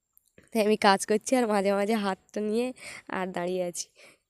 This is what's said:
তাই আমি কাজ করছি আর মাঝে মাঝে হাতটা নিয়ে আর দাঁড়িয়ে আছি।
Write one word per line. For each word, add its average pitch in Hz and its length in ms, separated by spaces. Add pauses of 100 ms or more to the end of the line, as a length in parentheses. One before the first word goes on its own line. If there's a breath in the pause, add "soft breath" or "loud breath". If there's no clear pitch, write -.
(480)
তাই 226 180
আমি 214 120
কাজ 196 280
করছি - 300
আর 247 120
মাঝে 202 260
মাঝে 202 220
হাতটা 202 460
নিয়ে 220 260 (420 loud breath)
আর 185 220
দাঁড়িয়ে 180 340
আছি। - 220 (420 soft breath)